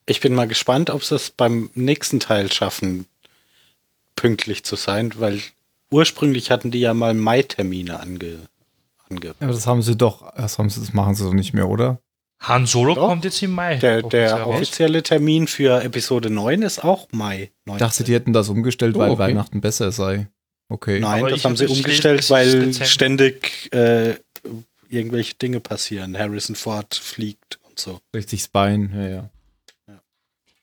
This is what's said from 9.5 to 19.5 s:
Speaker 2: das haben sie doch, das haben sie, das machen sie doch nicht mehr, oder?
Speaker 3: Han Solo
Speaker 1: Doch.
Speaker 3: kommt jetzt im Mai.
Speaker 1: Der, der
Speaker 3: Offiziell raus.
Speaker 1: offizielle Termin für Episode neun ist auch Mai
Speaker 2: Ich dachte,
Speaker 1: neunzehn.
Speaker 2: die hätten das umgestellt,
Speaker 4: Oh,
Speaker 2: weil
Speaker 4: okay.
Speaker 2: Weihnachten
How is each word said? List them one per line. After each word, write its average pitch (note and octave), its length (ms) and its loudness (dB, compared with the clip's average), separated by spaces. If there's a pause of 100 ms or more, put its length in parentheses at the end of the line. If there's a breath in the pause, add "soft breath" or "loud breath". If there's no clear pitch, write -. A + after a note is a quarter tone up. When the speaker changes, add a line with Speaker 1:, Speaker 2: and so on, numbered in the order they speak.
Speaker 2:
das A2+ 140 -4
haben A#2+ 140 2
sie A2+ 160 2
doch, A2 380 -2
das A2 240 -6
haben G#2+ 100 2
sie, G#2 120 -6
das G#2+ 120 -10
machen G2+ 220 2
sie G2+ 100 -4
doch F#2 80 -2
nicht F#2+ 220 4
mehr, G2+ 140 4
oder? A#2+ 300 0 (420)
Speaker 3:
Han B2 260 2
Solo B2 280 4
Speaker 1:
Doch. E3+ 140 2
Speaker 3:
kommt E3+ 160 0
jetzt - 180 -4
im F#3+ 100 -2
Mai. F3 240 -2
Speaker 1:
Der, A#2 260 2
der A#2 240 2
Speaker 3:
Offiziell A2 160 2
raus. A2+ 120 -2
Speaker 1:
offizielle D#3+ 480 0
Termin D#3 440 2
für B2+ 360 2
Episode A#2+ 460 -2
neun A2 320 0
ist - 240 -4
auch F3+ 260 0
Mai G2+ 340 -6
Speaker 2:
Ich F#2+ 60 -18 (140)
dachte, G2+ 200 -4
Speaker 1:
neunzehn. A2+ 220 -2
Speaker 2:
die A#2+ 80 2
hätten A#2 200 0
das G#2+ 160 2
umgestellt, A#2 460 0
Speaker 4:
Oh, - 20 0
Speaker 2:
weil - 140 4
Speaker 4:
okay. A2+ 80 0
Speaker 2:
Weihnachten G2+ 420 0